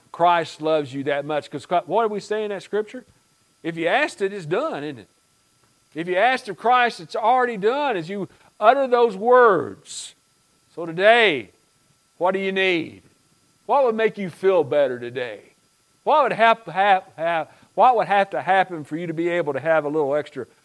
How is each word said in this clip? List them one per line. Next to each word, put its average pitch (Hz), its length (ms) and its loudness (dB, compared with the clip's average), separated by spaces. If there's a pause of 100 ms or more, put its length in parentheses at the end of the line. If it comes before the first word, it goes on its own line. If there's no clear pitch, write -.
(120)
Christ 170 500 0
loves 151 320 -2
you 139 120 -8
that 143 200 -2
much. 147 240 -6
'Cause 143 160 -12
Chri-, 175 220 -2
what 202 160 0
do 214 100 -2
we 202 60 -6
say 214 240 -6
in 208 60 -6
that 190 140 -10
scripture? 214 400 -8 (580)
If 165 140 -8
you 160 120 -2
asked 240 340 -2
it, 196 100 -2
it's 196 140 -10
done, 190 380 -4
isn't 139 160 -10
it? 92 80 -20 (840)
If 170 140 -8
you 180 80 -2
asked 240 320 0
of 190 100 -10
Christ, 240 420 2
it's 165 160 -14
already 240 420 0
done 240 400 -2
as 160 100 -8
you 196 220 -8 (300)
utter 262 280 6
those 240 300 2
words. 196 960 2 (600)
So 165 100 -10
today, 175 640 4 (680)
what 180 140 0
do 190 80 -2
you 196 120 -4
need? 185 500 -2 (640)
What 269 180 2
would 233 120 0
make 220 220 -2
you 196 120 -6
feel 185 340 2
better 131 340 0
today? 120 440 -8 (600)
What 277 200 2
would 214 100 -2
have, 226 320 2
have, 190 380 2 (140)
have, 165 320 -4 (260)
what 233 220 4
would 175 100 0
have 196 220 2
to 156 120 -6
happen 175 420 0
for 151 120 -10
you 175 120 -8
to 165 60 -6
be 165 160 -2
able 170 240 -2
to 131 60 -6
have 156 240 0
a 147 60 -6
little 147 260 -2
extra 139 300 -6 (200)